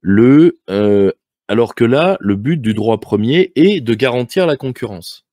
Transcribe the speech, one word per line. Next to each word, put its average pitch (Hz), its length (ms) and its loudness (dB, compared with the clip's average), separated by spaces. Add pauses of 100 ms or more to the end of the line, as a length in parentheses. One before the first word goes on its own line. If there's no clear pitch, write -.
Le, 127 580 4 (100)
euh, 101 420 2 (360)
alors 110 260 -2
que 120 120 0
là, 156 340 0
le 101 160 -2
but 135 260 -4
du 110 140 -2
droit 107 240 -2
premier 123 560 -2
est 175 260 2
de 113 140 -2
garantir 123 500 -2
la 143 120 0
concurrence. 110 760 -12